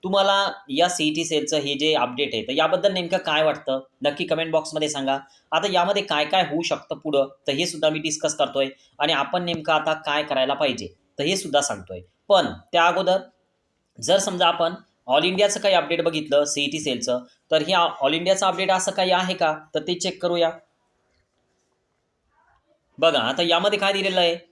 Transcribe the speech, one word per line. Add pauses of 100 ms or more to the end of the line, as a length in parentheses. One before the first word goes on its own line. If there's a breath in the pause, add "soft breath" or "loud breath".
तुम्हाला (180)
या
सीईटी
सेलचं
हे
जे
अपडेट
आहे
तर
याबद्दल
नेमकं
काय
वाटतं (220)
नक्की
कमेंट
बॉक्समध्ये
सांगा. (340 soft breath)
आता
यामध्ये
काय
काय
होऊ
शकतं
पुढं (200)
तर
हे
सुद्धा
मी
डिस्कस
करतोय (320 soft breath)
आणि
आपण
नेमकं
आता (120)
काय
करायला
पाहिजे (320)
तर
हे
सुद्धा
सांगतोय. (280)
पण (240)
त्या
अगोदर (840)
जर
समजा
आपण (360)
all
इंडियाचं
काही
अपडेट
बघितलं
सीईटी
सेलचं, (280 loud breath)
तर
हे
all
इंडियाचं
अपडेट
असं
काही
आहे
का (220)
तर
ते
चेक
करूया. (2500)
बघा
आता
यामध्ये
काय
दिलेलं
आहे (160)